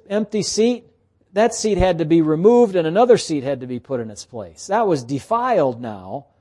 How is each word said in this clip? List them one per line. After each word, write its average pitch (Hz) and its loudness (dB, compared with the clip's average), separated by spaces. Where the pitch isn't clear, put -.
empty 208 -4
seat, 233 -2
that 226 2
seat 214 -2
had 180 2
to 160 -2
be 165 4
removed 190 4
and 165 0
another 220 4
seat 147 -4
had 135 -4
to 131 -12
be 123 -8
put 127 -6
in 110 -10
its 101 -18
place. 95 -16
That 214 0
was 151 0
defiled 143 -2
now. 107 -12